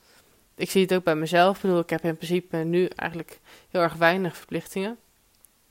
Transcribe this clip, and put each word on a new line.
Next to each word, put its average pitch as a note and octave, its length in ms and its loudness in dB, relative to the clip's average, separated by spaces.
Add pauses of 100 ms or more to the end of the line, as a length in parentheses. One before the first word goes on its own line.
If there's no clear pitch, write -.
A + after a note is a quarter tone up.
(560)
ik - 140 -6
zie F#3+ 120 2
het F#3 120 2
ook F#3 100 0
bij E3 100 2
mezelf. F3 420 4
Ik - 60 -14
bedoel, F3+ 160 2
ik E3+ 120 -2
heb D#3+ 140 -4
in E3 120 -2
principe F3 400 -4
nu E3+ 300 0
eigenlijk - 540 -10 (300)
heel F#3 100 -2
erg E3 140 0
weinig E3+ 420 2
verplichtingen. G3 600 -8 (760)